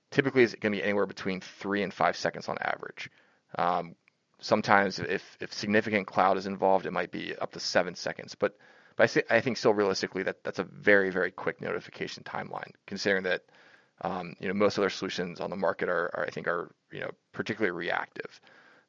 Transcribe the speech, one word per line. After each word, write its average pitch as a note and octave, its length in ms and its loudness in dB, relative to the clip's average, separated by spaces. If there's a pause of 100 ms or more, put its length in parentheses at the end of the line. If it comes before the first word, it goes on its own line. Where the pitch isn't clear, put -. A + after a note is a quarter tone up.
(120)
typically A#2+ 320 4
is G2+ 180 2
gonna G#2 160 0
be E2 60 -4
anywhere G2+ 220 2
between F#2+ 360 -6
three G2+ 420 -4
and F#2 100 -4
five F2 220 2
seconds - 320 -4
on - 140 -4
average. - 480 -6 (480)
Um, F2 380 0 (440)
sometimes G2+ 600 4
if, F2+ 420 -4
if - 120 -10
significant G#2 540 2
cloud F#2+ 300 4
is F#2+ 100 -4
involved, F#2+ 380 4
it F2+ 80 -6
might F2+ 180 -2
be F2 240 -6
up - 160 -8
to E2 80 -12
seven F2+ 360 0
seconds. - 380 -8
But - 240 -2 (380)
but - 80 6
I A#2 40 6
thi-, - 220 0
I A#2 120 4
think A#2 160 -2
still A2+ 160 4
realistically F#2+ 500 2
that F#2 200 -4
that's - 160 -8
a F#2+ 40 -2
very, F#2+ 460 4
very F2+ 220 -2
quick - 300 -6
notification - 640 -8
timeline, - 480 -10 (160)
considering F#2+ 360 0
that, F2+ 200 0 (580)
um, F2+ 380 -6
you - 80 -6
know, F#2 60 -2
most G2+ 240 2
other G2 120 2
solutions F2+ 500 -6
on E2+ 100 -4
the F2 60 -6
market F2+ 340 0
are, E2+ 240 0
are, - 120 -2
I - 60 -8
think, - 160 -6
are, F2 240 -4 (200)
you G2 80 -10
know, F#2 120 -8 (200)
particularly G#2 400 -2
reactive. F2 720 -6 (480)